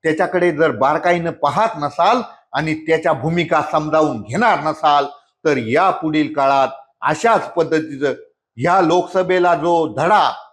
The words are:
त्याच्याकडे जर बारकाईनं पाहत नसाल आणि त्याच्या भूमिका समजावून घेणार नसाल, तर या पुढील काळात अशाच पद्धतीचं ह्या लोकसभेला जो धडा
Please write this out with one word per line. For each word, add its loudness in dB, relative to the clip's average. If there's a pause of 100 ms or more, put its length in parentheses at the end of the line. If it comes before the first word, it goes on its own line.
त्याच्याकडे 0
जर 2
बारकाईनं 0
पाहत -2 (100)
नसाल 0 (320)
आणि -2
त्याच्या 0
भूमिका 0 (100)
समजावून 0
घेणार 0
नसाल, 0 (400)
तर 2
या 2
पुढील -2
काळात 2 (320)
अशाच 0
पद्धतीचं -2 (440)
ह्या 2
लोकसभेला 2
जो 0
धडा 2 (200)